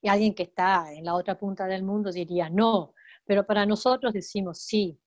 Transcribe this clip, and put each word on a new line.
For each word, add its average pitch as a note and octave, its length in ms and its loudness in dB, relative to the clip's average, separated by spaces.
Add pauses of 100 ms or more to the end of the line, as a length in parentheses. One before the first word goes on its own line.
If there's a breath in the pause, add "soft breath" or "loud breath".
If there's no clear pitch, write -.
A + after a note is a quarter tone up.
Y G#3+ 60 -2
alguien G#3 260 4
que F3+ 100 -6
está F3+ 500 0
en D#3 100 -14
la E3+ 100 -2
otra F3+ 240 -2
punta G3 300 -6
del F#3+ 160 -2
mundo G3+ 260 -2
diría E3+ 400 -2
"no", G3+ 440 2 (320 loud breath)
pero G3+ 200 2
para G#3 200 2
nosotros B3 480 2
decimos F#3+ 460 -6
"sí". G3 480 -2